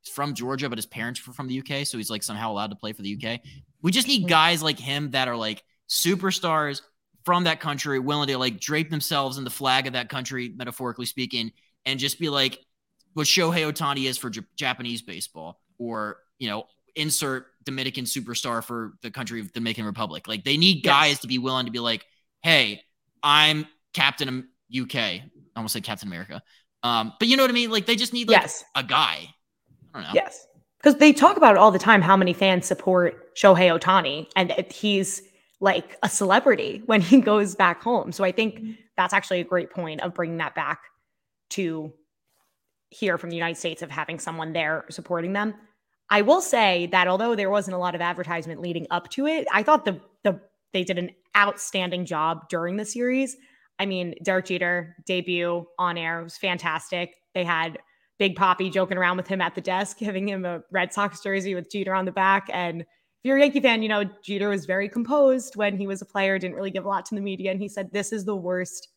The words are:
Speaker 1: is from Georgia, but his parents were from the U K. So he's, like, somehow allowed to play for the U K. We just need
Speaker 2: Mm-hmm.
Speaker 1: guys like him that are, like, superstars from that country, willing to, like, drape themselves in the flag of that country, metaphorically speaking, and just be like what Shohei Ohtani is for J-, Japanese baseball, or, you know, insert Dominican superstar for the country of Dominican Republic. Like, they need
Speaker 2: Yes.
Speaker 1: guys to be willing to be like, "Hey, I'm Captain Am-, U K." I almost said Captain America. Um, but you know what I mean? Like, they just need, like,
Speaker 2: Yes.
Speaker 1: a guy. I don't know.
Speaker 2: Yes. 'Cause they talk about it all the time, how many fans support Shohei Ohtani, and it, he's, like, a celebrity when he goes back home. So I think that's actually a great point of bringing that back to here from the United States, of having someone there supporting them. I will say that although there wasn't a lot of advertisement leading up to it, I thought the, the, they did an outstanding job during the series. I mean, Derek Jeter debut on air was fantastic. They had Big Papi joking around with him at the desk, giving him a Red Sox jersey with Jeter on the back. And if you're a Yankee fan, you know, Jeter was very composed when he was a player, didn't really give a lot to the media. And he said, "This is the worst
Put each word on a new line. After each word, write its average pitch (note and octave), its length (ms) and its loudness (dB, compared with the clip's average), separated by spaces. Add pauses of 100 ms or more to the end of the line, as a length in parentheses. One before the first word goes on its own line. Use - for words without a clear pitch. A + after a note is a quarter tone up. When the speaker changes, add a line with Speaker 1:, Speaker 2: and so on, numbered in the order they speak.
Speaker 1:
is - 80 -16
from C#3+ 220 -4
Georgia, C3 340 -6
but A#2 100 -6
his G#2+ 80 -8
parents A#2 400 -10
were B2+ 60 -20
from C3 160 -12
the B2+ 60 -6
U C3 80 -6
K. C#3 220 -6
So B2 140 -6
he's, G#2+ 120 -8
like, G#2+ 120 -6
somehow A2 300 -6
allowed G#2 180 -6
to G2+ 60 -12
play A2 160 -10
for G#2+ 100 -16
the G2 80 -8
U G2+ 80 -8
K. A#2 240 -8 (380)
We F3 120 0
just B3 160 0
need C4 140 2
Speaker 2:
Mm-hmm. E3+ 60 -2
Speaker 1:
guys E3 340 4
like D#3 160 -2
him C#3 340 -6
that C3 160 0
are, A#2+ 80 -4
like, A2 260 -6 (260)
superstars E3+ 960 -2 (420)
from F3 200 2
that D#3+ 160 0
country, C#3+ 380 -2
willing C#3+ 300 -2
to, C3+ 80 0
like, B2+ 240 -2
drape D#3 300 -2
themselves C#3 480 -2
in C3+ 60 -8
the B2 60 -8
flag C3+ 360 0
of C3 80 -8
that B2 140 -6
country, B2+ 460 -8
metaphorically B2 520 -10
speaking, A#2 460 -6 (340)
and C3+ 140 -2
just C3+ 180 -4
be E3 100 -2
like C#3 300 -2 (560)
what D3+ 120 -2
Shohei E3 440 2
Ohtani C#3+ 380 -4
is B2+ 100 -6
for B2+ 120 -8
J-, G#2 120 -12 (140)
Japanese A#2+ 460 -6
baseball, E2 580 -14 (180)
or, A2 400 -8 (200)
you B2 100 -6
know, G#2 180 -6 (300)
insert C#3+ 500 -4 (180)
Dominican C3 420 -6
superstar A#2 580 -6
for A2+ 380 -10
the A2+ 80 -12
country A#2 300 -10
of G2+ 120 -12
Dominican A2+ 320 -4
Republic. G2+ 420 -8
Like, G#2+ 180 -8
they C#3 120 0
need E3+ 280 4
Speaker 2:
Yes. D#3+ 80 4
Speaker 1:
guys C#3+ 280 4
to A#2 80 -12
be B2+ 100 -2
willing B2+ 280 -2
to A#2 60 -10
be B2 60 -8
like, A#2 260 -4 (380)
"Hey, C3 400 2 (400)
I'm D3+ 460 4 (240)
Captain C#3+ 340 0
Am-, B2+ 220 -6 (220)
U B2+ 160 -4
K." G#2+ 360 -4 (320)
I - 40 -10
almost A2 160 -6
said G#2 100 -8
Captain G#2 240 -8
America. F2 340 -12 (400)
Um, A#2 380 0
but A3+ 80 2
you B3+ 80 6
know C4+ 80 6
what B3+ 60 2
I A#3+ 40 -2
mean? A#3+ 160 0
Like, G#3+ 160 0
they A#3 80 2
just A#3 180 -4
need, A#3+ 160 -4
like, G#3+ 140 8
Speaker 2:
Yes. - 220 -8 (100)
Speaker 1:
a C3+ 80 0
guy. G2 500 -2 (600)
I C#3 40 -12
don't G2 100 -10
know. - 60 -8
Speaker 2:
Yes. - 300 -2 (380)
'Cause C#4+ 140 8
they D4 160 10
talk E4 240 6
about B3+ 180 10
it F#3 40 6
all G#3 120 12
the F#3 80 2
time, G3+ 240 6
how F#3 140 6
many F#3 160 4
fans F3+ 340 2
support - 680 0
Shohei F3+ 420 8
Ohtani, E3 560 2
and F#3 160 2
it, - 220 -2
he's, G3 500 -2 (380)
like, F#3+ 420 0
a F#3 60 2
celebrity G3+ 760 2
when A3 140 4
he F#3+ 200 8
goes G#3 340 2
back F3 280 2
home. A#3 280 -2
So F#3+ 140 -2
I F#3 80 2
think A3 460 -4 (180)
that's F3+ 160 2
actually G3 280 0
a E3+ 40 -4
great F3 260 -2
point D#3+ 300 -8
of F3+ 140 -4
bringing E3 240 -4
that D#3 180 -6
back D3+ 240 -4 (680)
to D#3+ 420 -6 (960)
here F#3 260 -2
from F3 140 -8
the E3+ 60 -6
United E3+ 200 -4
States, E3+ 260 -8
of D#3 80 -12
having D#3+ 280 -8
someone D#3+ 340 -8
there D#3 380 -2
supporting F3 420 -6
them. G#3 220 -2 (560)
I G#3 120 6
will D4+ 200 6
say F#3 500 2
that F3+ 160 6
although A3 260 2
there G3+ 140 -2
wasn't G3 260 0
a F3+ 40 -4
lot F3 160 -2
of E3+ 60 -4
advertisement E3+ 600 -4
leading E3 300 -6
up F3 200 -2
to C4+ 160 -2
it, D#4 260 0
I G#3+ 100 4
thought G3+ 220 4
the, F#3 160 -4 (240)
the, G3 160 0 (320)
they F#3 120 -2
did F3+ 140 -2
an F3 120 -6 (260)
outstanding F#3 680 0
job E3 460 -2
during F3 260 -4
the G#3+ 80 -4
series. B3+ 520 -2 (420)
I G3 80 -2
mean, F3+ 360 -4
Derek F#3 240 0
Jeter F3 480 -2 (120)
debut F3 600 -2 (120)
on F3 180 -2
air E3+ 260 -6
was E3+ 140 -16
fantastic. F3 800 -4 (180)
They F3+ 100 -2
had E3 340 -4 (400)
Big F#3+ 180 0
Papi F#3 340 2
joking F#3 280 0
around F3+ 180 2
with F#3 100 -6
him F#3+ 140 -2
at F3 140 -2
the F3 80 -8
desk, F#3+ 360 -4
giving G3+ 300 -4
him F#3+ 160 -6
a F3 260 -6
Red F#3 220 0
Sox - 300 -4
jersey G3 320 -2
with F3 160 -8
Jeter F#3+ 240 -4
on F#3+ 100 0
the F3+ 80 -4
back. G3 400 2
And E3+ 300 -4
if - 40 -14 (380)
you're C4+ 140 4
a - 20 8
Yankee C#4+ 200 6
fan, A3+ 220 4
you A3 60 -2
know, G#3 160 2 (180)
Jeter G3+ 280 -4
was F#3 160 -4
very F#3+ 220 -2
composed C4 680 2
when G3+ 220 0
he G3 80 -4
was G3 160 -6
a F#3+ 40 -16
player, G3 320 0
didn't F3+ 180 -6
really G3 140 -6
give F#3 140 -6
a G3 40 -4
lot G3 180 -2
to - 80 -8
the G3+ 80 -6
media. F#3+ 280 -6
And F#3+ 100 -4
he G3+ 80 -6
said, G3 220 -10
"This G3+ 220 -4
is G#3 140 -6
the G#3 100 -4
worst F3+ 600 -6